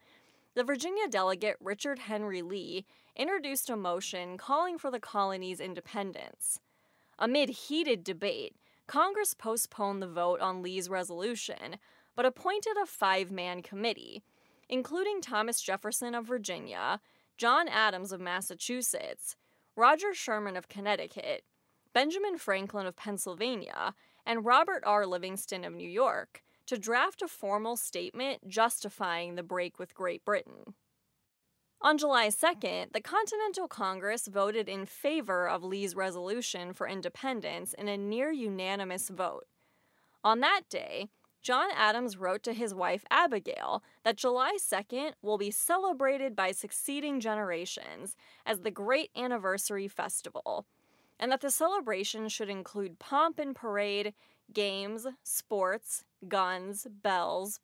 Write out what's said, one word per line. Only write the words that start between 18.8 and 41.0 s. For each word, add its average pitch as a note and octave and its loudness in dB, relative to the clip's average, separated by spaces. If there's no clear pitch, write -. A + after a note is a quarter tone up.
Roger D#4 6
Sherman G#3 -2
of F3+ -8
Connecticut, G3 -4
Benjamin F4 2
Franklin G3 -2
of F3+ -6
Pennsylvania, G3 -4
and A#3 0
Robert D#4 6
R. G#3 6
Livingston F3+ -4
of E3+ -8
New F3 -10
York, - 0
to B3+ -2
draft A#3+ 2
a E4+ -4
formal G#3+ -2
statement A3 -4
justifying F#3+ 0
the F3+ -4
break F3+ -4
with F#3 -10
Great F3+ -4
Britain. G3 -2
On D4+ 8
July C4 6
second, G#3 2
the A3+ -2
Continental G#4 0
Congress G3 -2
voted G3+ 2
in F#3+ -4
favor G3+ 0
of F3 0
Lee's F#3+ -4
resolution F#3+ -2
for - -4
independence F#3 -4
in G#3 -6
a G3+ 0
near-unanimous G3+ -2
vote. E3+ -4
On A3 6
that F4+ 6
day, F#3+ -6